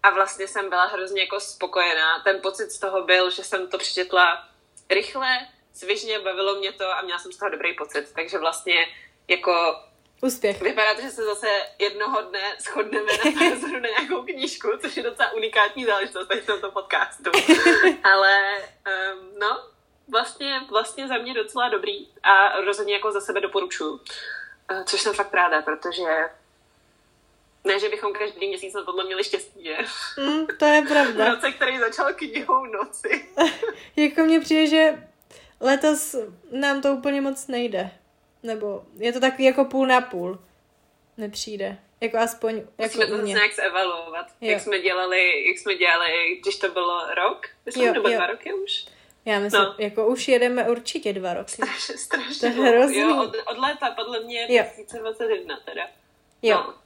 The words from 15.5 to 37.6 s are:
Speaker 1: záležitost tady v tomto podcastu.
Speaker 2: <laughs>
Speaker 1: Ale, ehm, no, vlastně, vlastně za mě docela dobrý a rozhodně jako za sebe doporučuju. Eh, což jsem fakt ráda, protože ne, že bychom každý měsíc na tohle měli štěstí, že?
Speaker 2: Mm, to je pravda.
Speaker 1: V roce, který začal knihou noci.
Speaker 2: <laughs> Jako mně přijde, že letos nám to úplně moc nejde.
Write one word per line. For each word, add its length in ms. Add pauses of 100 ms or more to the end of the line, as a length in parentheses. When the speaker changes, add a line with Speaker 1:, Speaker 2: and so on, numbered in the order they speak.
Speaker 1:
záležitost 420
tady 140
v 40
tomto 260
podcastu. 600 (360)
Speaker 2:
<laughs> 360
Speaker 1:
Ale, 540 (280)
ehm, 320 (240)
no, 220 (480)
vlastně, 580
vlastně 380
za 100
mě 160
docela 360
dobrý 380 (160)
a 380
rozhodně 320
jako 180
za 100
sebe 200
doporučuju. 580 (720)
Eh, 120
což 180
jsem 120
fakt 200
ráda, 280
protože 460 (1600)
ne, 160
že 100
bychom 240
každý 340
měsíc 260
na 100
tohle 200
měli 200
štěstí, 400
že? 140 (460)
Speaker 2:
Mm, 240 (120)
to 60
je 160
pravda. 440
Speaker 1:
V 100
roce, 160
který 280
začal 340
knihou 520
noci. 600 (360)
Speaker 2:
<laughs> 340
Jako 260
mně 180
přijde, 280
že 360 (560)
letos 560 (360)
nám 300
to 120
úplně 280
moc 260
nejde. 440 (520)